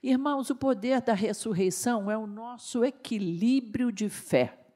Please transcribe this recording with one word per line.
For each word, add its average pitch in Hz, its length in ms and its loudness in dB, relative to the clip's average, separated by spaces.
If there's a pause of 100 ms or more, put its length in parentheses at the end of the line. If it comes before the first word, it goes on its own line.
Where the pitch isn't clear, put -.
Irmãos, 269 460 0
o 277 60 0
poder 247 460 0
da 240 120 2
ressurreição 202 960 0
é 220 60 -2
o 220 100 -8
nosso 226 560 -4
equilíbrio 233 1080 0
de 202 180 -2
fé. - 500 0 (160)